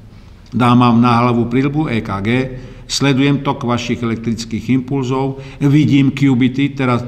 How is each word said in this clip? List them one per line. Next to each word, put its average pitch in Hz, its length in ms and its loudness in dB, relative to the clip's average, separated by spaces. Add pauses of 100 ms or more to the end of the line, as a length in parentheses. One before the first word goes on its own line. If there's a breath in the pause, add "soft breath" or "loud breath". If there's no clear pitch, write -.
(540 loud breath)
Dám 120 320 4
vám 117 160 4
na 120 160 2
hlavu 117 320 0
prilbu 143 400 -2
E 117 80 -2
K 107 120 -6 (120)
G, 101 60 -2 (580 loud breath)
sledujem 139 560 0
tok 139 240 -4
vašich 120 320 -2
elektrických 113 720 -6
impulzov, 131 720 -2 (160 loud breath)
vidím 139 560 4
qubity, 135 640 2
teraz 123 300 0